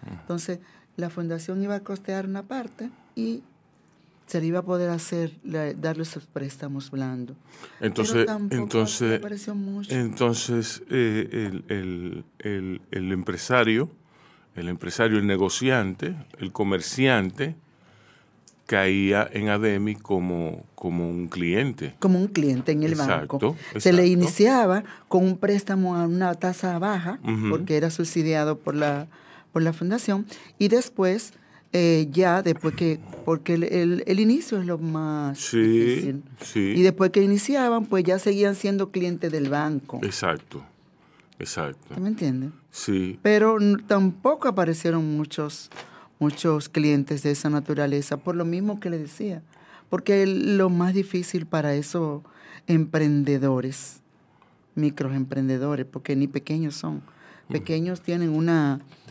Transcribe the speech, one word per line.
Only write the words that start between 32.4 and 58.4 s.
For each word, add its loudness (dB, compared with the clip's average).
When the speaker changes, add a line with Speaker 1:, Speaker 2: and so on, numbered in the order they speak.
Speaker 2:
después 0
que, 0
porque 0
el, 2
el, 2
el 2
inicio 2
es -4
lo -4
más -4
Speaker 1:
Sí, 0
Speaker 2:
difícil. 2
Speaker 1:
sí. 0
Speaker 2:
Y 4
después 4
que 4
iniciaban, 2
pues 0
ya 2
seguían 2
siendo -2
clientes -4
del -2
banco. -4
Speaker 1:
Exacto, -4
exacto. -8
Speaker 2:
¿Tú -8
me -2
entiendes? -2
Speaker 1:
Sí. -2
Speaker 2:
Pero 4
n-, 2
tampoco 2
aparecieron 0
muchos, -6
muchos 0
clientes 2
de 0
esa -2
naturaleza, -2
por -6
lo -2
mismo -2
que -6
le -4
decía. -8
Porque 4
el, 2
lo 4
más 2
difícil -2
para 0
esos -4
emprendedores, 2
microemprendedores, 0
porque -6
ni 2
pequeños -4
son, -6
Speaker 1:
Ujú. -14
Speaker 2:
pequeños -2
tienen 0
una, 2